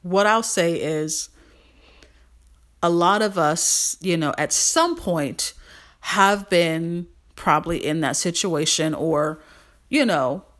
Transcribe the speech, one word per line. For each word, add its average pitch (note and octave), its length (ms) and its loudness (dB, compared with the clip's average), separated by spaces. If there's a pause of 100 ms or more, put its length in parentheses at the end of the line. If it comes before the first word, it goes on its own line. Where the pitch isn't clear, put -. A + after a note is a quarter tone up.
what F#3+ 240 2
I'll A3 180 4
say E3+ 320 0
is, D#3 540 -4 (1500)
a E3+ 80 2
lot F3 320 4
of G3+ 160 -2
us, - 600 0
you F3 160 -2
know, D#3 220 -2
at D3+ 160 -2
some E4+ 420 2
point D#3+ 580 -4 (480)
have G3+ 480 2
been E3+ 580 0 (280)
probably E3 500 -2
in D#3 160 -2
that C3+ 140 -2
situation, D#3+ 760 -2
or, D#3 480 -2 (480)
you C#4 160 2
know D3 380 0 (160)